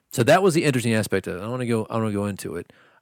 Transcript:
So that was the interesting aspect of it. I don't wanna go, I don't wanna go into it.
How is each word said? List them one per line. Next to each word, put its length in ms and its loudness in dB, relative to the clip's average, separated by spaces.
So 120 0
that 180 6
was 120 4
the 100 2
interesting 280 2
aspect 360 0
of 80 -6
it. 20 -12
I 40 -12
don't 100 -8
wanna 140 -6
go, 220 -2
I 60 -6
don't 80 -2
wanna 120 -2
go 120 -4
into 300 -8
it. 160 -12